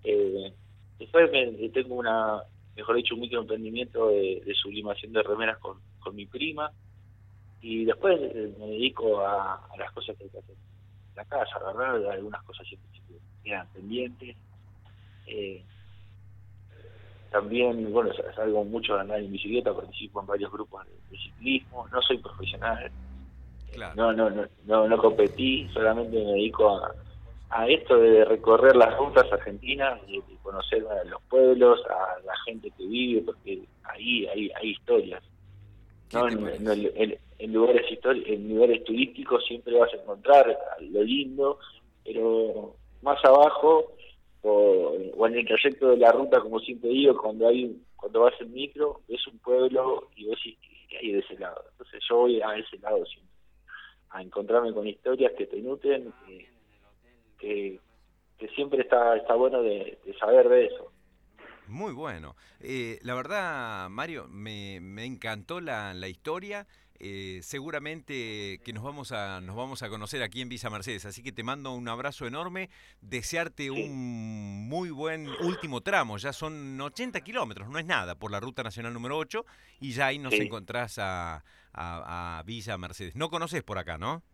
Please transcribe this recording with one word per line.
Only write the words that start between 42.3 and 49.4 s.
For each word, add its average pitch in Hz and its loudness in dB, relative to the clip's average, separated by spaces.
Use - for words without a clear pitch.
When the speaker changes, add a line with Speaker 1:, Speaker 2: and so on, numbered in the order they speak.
Speaker 1:
más 143 0
abajo, 151 8
o, 101 4
o 110 4
en 117 2
el 117 0
trayecto 131 2
de 123 8
la 117 10
ruta, 131 6
como 110 -4
siempre 120 -6
digo, 135 6
cuando 110 0
hay 123 4
un, - -10
cuando - 0
vas 123 8
en 117 -12
micro, 143 -4
ves 120 -6
un 113 -20
pueblo 127 2